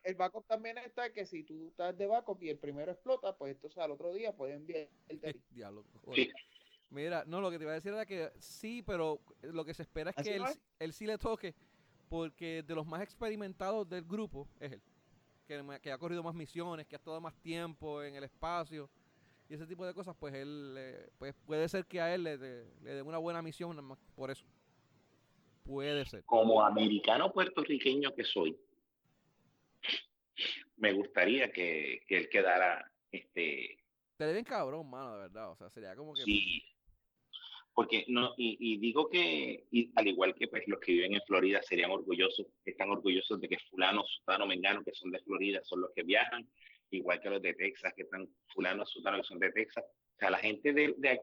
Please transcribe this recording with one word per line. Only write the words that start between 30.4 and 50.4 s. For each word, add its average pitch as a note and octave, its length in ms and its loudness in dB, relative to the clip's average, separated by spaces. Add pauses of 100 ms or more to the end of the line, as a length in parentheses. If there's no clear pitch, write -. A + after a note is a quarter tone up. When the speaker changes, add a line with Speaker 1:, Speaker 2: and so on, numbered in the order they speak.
Speaker 3:
me G#2+ 160 6
gustaría G2+ 580 4
que, D#2 560 -2
que F#2+ 100 4
él E2 120 0
quedara, F2+ 600 6 (220)
este D2 640 -6 (380)
Speaker 2:
Te D#3 100 -4
deben F#3+ 200 -2
cabrón, D#3 440 -4
mano, B2+ 260 -10
de G#2 80 -10
verdad, G2 280 -10
o E2 60 -18
sea, F2+ 120 -18
sería F#2+ 280 -14
como D3+ 160 -14
que C3+ 100 -4
Speaker 3:
Sí. G2 400 2 (1080)
Porque A2+ 340 2
no, B2 300 2
y, A2+ 220 0
y A2+ 200 0
digo A#2 280 4
que, D#3 640 0
y A#2+ 260 4
al A2 120 6
igual F#2 260 4
que, - 140 -2
pues, - 200 -6
los G2 120 0
que - 140 4
viven F#2 200 6
en G2+ 140 2
Florida F#2+ 340 6
serían F2 300 2
orgullosos, F#2+ 560 0 (180)
están F#2+ 240 -4
orgullosos F#2+ 500 2
de - 100 -6
que F2+ 100 -2 (100)
fulano, F#2+ 340 2
sutano, G2 440 0
mengano, G2 360 0
que F#2 120 -6
son F2+ 160 -8
de F#2 80 -4
Florida, G2 440 -2
son F2+ 180 -4
los F#2 140 -6
que F2+ 60 0
viajan, A#2 480 2 (400)
igual F2+ 320 0
que G2+ 80 -4
los G2 100 0
de F#2+ 140 0
Texas, F#2+ 420 -4
que - 80 -10
están F#2+ 240 -8 (240)
fulano, F#2+ 340 0
sutano, - 320 -2
que F#2+ 80 -2
son F2+ 120 -12
de F2+ 140 4
Texas. - 340 -2
O - 340 -20
sea, G2 120 4
la F#2 80 2
gente G#2+ 340 2